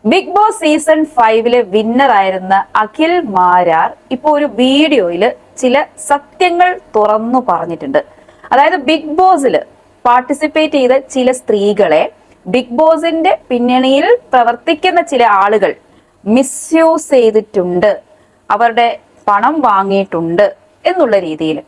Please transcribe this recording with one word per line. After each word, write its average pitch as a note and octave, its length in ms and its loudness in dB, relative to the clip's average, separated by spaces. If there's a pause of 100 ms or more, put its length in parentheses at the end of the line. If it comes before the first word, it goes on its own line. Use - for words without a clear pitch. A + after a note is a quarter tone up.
(120)
ബിഗ് F4 220 -2
ബോസ് G#4+ 260 0
സീസൺ D#4 400 0 (160)
ഫൈവിലെ A3+ 420 2 (140)
വിന്നർ A#3 460 0
ആയിരുന്ന F#3+ 360 -2 (280)
അഖിൽ D#4 300 -2 (220)
മാരാർ F3+ 540 2 (260)
ഇപ്പോ D4 220 -4
ഒരു D4 100 0 (140)
വീഡിയോയില് B3 680 0 (340)
ചില C4 200 0 (280)
സത്യങ്ങൾ F4 580 0 (260)
തുറന്നു A3 540 0
പറഞ്ഞിട്ടുണ്ട്. D#3+ 500 -4 (540)
അതായത്, D4+ 240 2 (120)
ബിഗ് D#4 300 -2
ബോസിൽ D4+ 380 2 (500)
പാർട്ടിസിപ്പേറ്റ് D4 720 0
ചെയ്ത B3+ 180 2 (180)
ചില B3+ 260 0
സ്ത്രീകളെ G3+ 640 0 (520)
ബിഗ് B3 240 -4
ബോസിന്റെ D#4+ 560 0 (160)
പിന്നണിയിൽ C4 560 0 (280)
പ്രവർത്തിക്കുന്ന D#4 760 0
ചില A#3+ 140 2 (180)
ആളുകൾ G3+ 320 0 (600)
മിസ്യൂസ് D#4+ 800 0
ചെയ്തിട്ടുണ്ട്, G#3 760 0 (640)
അവരുടെ A#3 340 0 (400)
പണം A3+ 280 0 (120)
വാങ്ങിയിട്ടുണ്ട് G3 800 0 (460)
എന്നുള്ള B3+ 340 0
രീതിയിൽ. D#3 420 -6